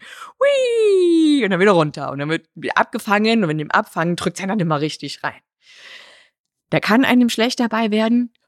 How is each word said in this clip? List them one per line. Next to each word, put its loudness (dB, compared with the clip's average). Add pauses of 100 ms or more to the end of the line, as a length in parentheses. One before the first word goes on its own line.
(380)
Hui! 2
Und 0
dann 0
wieder 4
runter. 0
Und -8
dann -6
wird -6 (260)
abgefangen. 0
Und 0
in -2
dem -8
Abfangen -2
drückt's -6
einen -6
dann -2
immer -2
richtig -8
rein. -10 (1300)
Da 0
kann 2
einem 4
schlecht -2
dabei -2
werden, 0 (160)